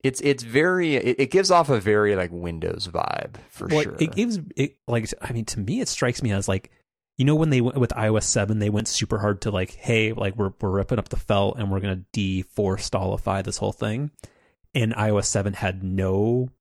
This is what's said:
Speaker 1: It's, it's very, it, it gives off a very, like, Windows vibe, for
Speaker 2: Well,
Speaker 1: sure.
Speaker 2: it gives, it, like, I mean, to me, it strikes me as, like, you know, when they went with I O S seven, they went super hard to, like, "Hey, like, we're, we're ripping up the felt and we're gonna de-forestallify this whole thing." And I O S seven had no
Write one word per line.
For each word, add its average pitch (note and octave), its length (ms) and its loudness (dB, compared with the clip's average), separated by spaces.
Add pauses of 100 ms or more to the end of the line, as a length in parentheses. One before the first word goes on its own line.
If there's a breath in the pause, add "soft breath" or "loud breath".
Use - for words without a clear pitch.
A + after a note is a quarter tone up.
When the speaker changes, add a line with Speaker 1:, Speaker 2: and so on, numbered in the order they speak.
Speaker 1:
It's, C3+ 200 -2
it's C#3 200 2
very, D#3 520 2
it, B2 260 2
it C3+ 100 2
gives F#3+ 200 4
off E3+ 180 6
a B2+ 100 4
very, G#2 380 4
like, F2+ 160 -2
Windows F2 560 -6
vibe, - 480 -4 (140)
for - 180 -10
Speaker 2:
Well, D3+ 140 2
Speaker 1:
sure. - 180 -4
Speaker 2:
it D#3+ 120 2
gives, A3 260 0 (180)
it, - 220 -2 (100)
like, A#2 320 -2
I - 140 -8
mean, A2+ 100 -2
to - 160 -6
me, G#2 200 -2
it - 80 -2
strikes - 340 -2
me A2+ 100 0
as, G2 160 0
like, F#2+ 220 -2 (480)
you C3 80 4
know, D3+ 80 6
when D#3 160 4
they B2+ 100 4
went A#2+ 160 0
with B2 180 2
I A2 140 0
O A2 80 4
S G#2 100 0
seven, G#2+ 340 0
they G#2 100 2
went G#2 180 -2
super A2 300 -2
hard G2+ 240 0
to, A2+ 80 -2
like, F#2+ 220 -2
"Hey, A2 420 0
like, G#2 220 -4
we're, G2+ 220 -2
we're G2+ 120 -2
ripping G2 280 0
up - 120 -6
the - 80 -2
felt G2+ 400 0
and G2+ 120 -2
we're F#2+ 100 0
gonna F#2+ 240 -4 (100)
de-forestallify G2 1300 -2
this - 160 -6
whole G2+ 140 -2
thing." A#2+ 380 -4 (640 soft breath)
And A2+ 200 0
I G#2+ 160 2
O G#2 80 4
S G2 100 0
seven G2+ 240 0
had F#2+ 320 -4
no G2 640 2 (120)